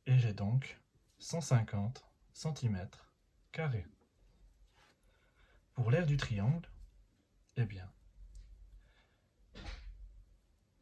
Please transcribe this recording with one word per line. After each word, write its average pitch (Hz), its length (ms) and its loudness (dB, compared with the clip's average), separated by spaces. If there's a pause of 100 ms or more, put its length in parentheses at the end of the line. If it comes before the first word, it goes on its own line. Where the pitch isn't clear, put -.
et 127 140 8
j'ai 113 160 4
donc 104 440 0 (400)
cent - 220 -6
cinquante 113 640 0 (280)
centimètres 110 800 -4 (420)
carrés. 127 340 -2 (1900)
Pour 113 160 2
l'aire 165 160 6
du 143 100 4
triangle, 131 520 0 (880)
eh 117 100 2
bien, 95 260 -10 (3000)